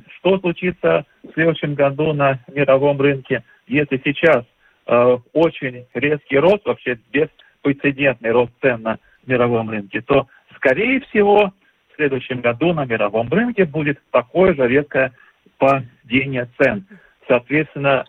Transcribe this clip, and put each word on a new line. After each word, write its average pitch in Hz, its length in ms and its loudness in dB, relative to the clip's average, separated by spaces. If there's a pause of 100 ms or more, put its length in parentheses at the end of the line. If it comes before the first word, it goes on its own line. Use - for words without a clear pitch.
(180)
что 190 220 0
случится 170 640 -2 (180)
в - 100 -20
следующем 156 420 -2
году 143 380 0
на 139 260 0 (120)
мировом 139 480 2
рынке, 135 440 -2 (240)
если 135 360 -2
сейчас, 156 400 2 (440)
э, 120 300 4 (160)
очень 139 600 -2
резкий 139 460 -2
рост, 190 260 2
вообще 123 320 -4 (160)
беспрецедентный 139 1200 -2
рост 120 280 2
цен 120 220 0
на 110 160 -4 (300)
мировом 120 420 0
рынке, 104 320 -8
то, 135 240 0 (300)
скорее 220 460 0
всего, 208 500 2 (400)
в - 40 -20
следующем 131 460 -4
году 123 320 0
на 151 120 -4
мировом 110 440 -2
рынке 220 360 0
будет 147 340 -4 (100)
такое 170 460 2
же 131 120 0
резкое 131 440 0 (480)
падение 135 880 -2 (100)
цен. 185 280 0 (400)
Соответственно, 139 800 -2